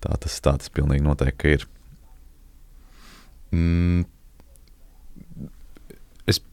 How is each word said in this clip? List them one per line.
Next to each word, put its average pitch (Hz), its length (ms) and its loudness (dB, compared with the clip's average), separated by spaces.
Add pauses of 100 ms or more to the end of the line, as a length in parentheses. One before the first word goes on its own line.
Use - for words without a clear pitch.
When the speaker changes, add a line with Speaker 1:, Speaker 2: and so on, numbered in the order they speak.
Speaker 1:
Tā - 160 -2
tas, - 240 -8
tā 69 160 4
tas - 160 -12
pilnīgi 71 300 2
noteikti 71 340 0
ka 76 160 2
ir. 69 120 0 (1900)
Speaker 2:
Mm, 85 480 4 (2250)
es 110 120 2 (120)